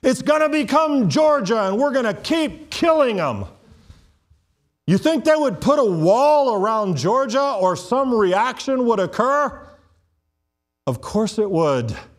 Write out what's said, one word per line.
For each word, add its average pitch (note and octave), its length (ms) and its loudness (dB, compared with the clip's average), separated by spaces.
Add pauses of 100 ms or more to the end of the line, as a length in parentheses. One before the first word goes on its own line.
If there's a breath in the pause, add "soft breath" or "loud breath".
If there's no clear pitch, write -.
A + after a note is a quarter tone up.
It's C4 180 0
gonna D4+ 280 0
become D4 600 0
Georgia, A#3+ 540 2
and G3 160 -2
we're C#4+ 140 0
gonna A#3 200 -2
keep D4+ 580 -4
killing C#4+ 500 0
'em." G#2+ 260 -4 (1400 soft breath)
You F3+ 120 2
think D4+ 260 0
they D#4 120 4
would C#4 240 -2
put C#4+ 180 2
a C4+ 60 2
wall A#3 720 2
around G3+ 420 -2
Georgia B3+ 560 0
or F#3 240 0
some B3+ 360 -2
reaction A#3+ 760 0
would A3 140 0
occur? C4 640 -2 (1200 loud breath)
Of B2 140 -6
course G#3+ 380 -4
it G#3 120 0
would. C3+ 460 0 (220)